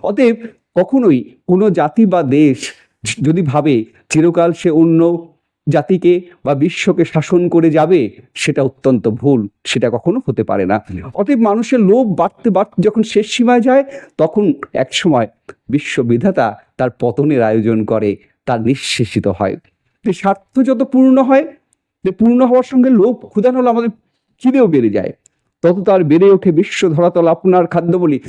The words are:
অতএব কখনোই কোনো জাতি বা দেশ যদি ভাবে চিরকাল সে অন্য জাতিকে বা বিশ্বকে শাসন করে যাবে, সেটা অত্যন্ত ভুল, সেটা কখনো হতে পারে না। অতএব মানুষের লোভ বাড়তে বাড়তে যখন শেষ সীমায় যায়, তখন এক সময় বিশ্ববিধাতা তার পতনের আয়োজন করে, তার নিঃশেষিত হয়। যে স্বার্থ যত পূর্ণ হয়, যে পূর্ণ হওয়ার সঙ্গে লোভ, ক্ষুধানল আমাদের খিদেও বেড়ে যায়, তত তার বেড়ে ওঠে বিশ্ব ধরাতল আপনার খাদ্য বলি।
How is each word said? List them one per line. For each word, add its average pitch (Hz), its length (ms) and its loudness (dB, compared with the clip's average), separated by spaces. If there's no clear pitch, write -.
অতএব 226 320 0
কখনোই 185 600 0
কোনো 190 220 2
জাতি 170 360 0
বা 180 180 2
দেশ 139 500 0
যদি 160 200 0
ভাবে 143 440 0
চিরকাল 170 440 0
সে 175 160 -4
অন্য 165 680 0
জাতিকে 170 520 0
বা 143 100 0
বিশ্বকে 165 500 -2
শাসন 175 440 -2
করে 165 200 2
যাবে, 156 460 0
সেটা - 280 -4
অত্যন্ত 127 460 -2
ভুল, 117 400 0
সেটা 120 240 -2
কখনো 165 380 -4
হতে 113 160 -2
পারে 101 220 -2
না। 104 180 -2
অতএব 220 260 -2
মানুষের 226 400 0
লোভ 220 280 2
বাড়তে 170 420 -4
বাড়তে 190 320 -2
যখন 214 220 0
শেষ 208 280 -2
সীমায় 240 300 2
যায়, 262 220 2
তখন 170 360 0
এক 131 200 -4
সময় 127 340 0
বিশ্ববিধাতা 127 880 -2
তার 127 120 -2
পতনের 139 420 0
আয়োজন 110 440 0
করে, 107 320 -2
তার 120 160 -2
নিঃশেষিত 120 640 -4
হয়। 98 300 -4
যে 202 80 0
স্বার্থ 196 460 -4
যত 254 240 0
পূর্ণ 262 400 2
হয়, 269 240 2
যে 190 80 -2
পূর্ণ 233 340 2
হওয়ার 247 180 2
সঙ্গে 254 260 0
লোভ, 233 360 2
ক্ষুধানল 247 420 -2
আমাদের 233 220 -2
খিদেও 254 240 2
বেড়ে 131 220 2
যায়, 101 240 -4
তত 175 180 0
তার 190 240 2
বেড়ে 170 280 4
ওঠে 190 200 2
বিশ্ব 175 380 0
ধরাতল 175 380 0
আপনার 180 400 2
খাদ্য 170 300 -2
বলি। 156 320 0